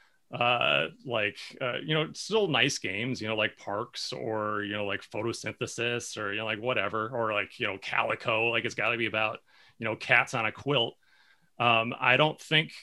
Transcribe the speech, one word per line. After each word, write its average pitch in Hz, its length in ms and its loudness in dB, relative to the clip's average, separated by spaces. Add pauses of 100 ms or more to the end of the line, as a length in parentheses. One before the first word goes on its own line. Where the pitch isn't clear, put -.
(320)
uh, 123 560 4 (180)
like, 107 320 -2 (240)
uh, 120 220 -2
you 156 100 -2
know, 156 200 0
still 208 340 0
nice 135 320 4
games, 104 420 -4
you 107 60 -4
know, 110 80 -2
like 107 220 0
Parks - 540 -6
or, 107 520 -4
you 101 100 -4
know, 104 120 -2
like 98 160 -4
Photosynthesis 117 1160 -4
or, 104 140 -4
you 107 80 -4
know, 110 60 -4
like, 107 140 -4
whatever, 110 500 -2
or, 113 240 0
like, 101 260 -2
you 113 80 0
know, 98 100 -4
Calico, 117 720 0
like, 117 160 0
it's 113 80 -4
gotta 117 240 0
be 117 80 0
about, 110 360 -2 (360)
you 113 80 -6
know, 110 100 -2
cats 127 380 4
on 110 140 0
a 107 40 -2
quilt. 127 440 0 (640)
Um, 117 400 4
I 127 180 6
don't 156 240 4
think 156 300 2 (120)